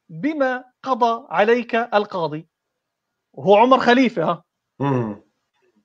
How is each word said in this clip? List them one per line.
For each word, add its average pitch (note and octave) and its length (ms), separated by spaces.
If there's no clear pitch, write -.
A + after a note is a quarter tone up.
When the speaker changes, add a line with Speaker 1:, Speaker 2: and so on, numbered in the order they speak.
Speaker 1:
"بما B3+ 560
قضى A#3+ 480
عليك A#3 440
القاضي؟" G3+ 720
وهو F#3 240
عمر B3 240
خليفة، A#3+ 440
ها؟ E3 200
Speaker 2:
مم. B2 440